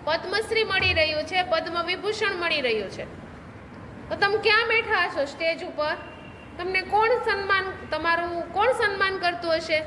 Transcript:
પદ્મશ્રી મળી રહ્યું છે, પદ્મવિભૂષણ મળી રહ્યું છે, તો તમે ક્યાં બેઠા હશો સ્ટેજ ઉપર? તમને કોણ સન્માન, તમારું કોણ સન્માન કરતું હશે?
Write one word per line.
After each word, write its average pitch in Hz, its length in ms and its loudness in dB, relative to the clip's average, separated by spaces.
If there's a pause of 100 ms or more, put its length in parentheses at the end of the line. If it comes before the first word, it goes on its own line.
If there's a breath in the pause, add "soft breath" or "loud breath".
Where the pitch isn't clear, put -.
પદ્મશ્રી 370 600 0
મળી 381 300 2
રહ્યું 311 300 2
છે, 359 260 0
પદ્મવિભૂષણ 349 840 0
મળી 330 260 0
રહ્યું 220 280 0
છે, - 140 -10 (1040)
તો 311 60 -4
તમે 403 220 4
ક્યાં 440 300 4
બેઠા 440 380 2
હશો 339 200 -2
સ્ટેજ 330 380 -2
ઉપર? 302 320 -2 (640)
તમને 370 240 0
કોણ 403 280 4
સન્માન, 392 540 2 (260)
તમારું 339 640 0
કોણ 440 180 4
સન્માન 403 460 2
કરતું 349 380 0
હશે? 320 320 0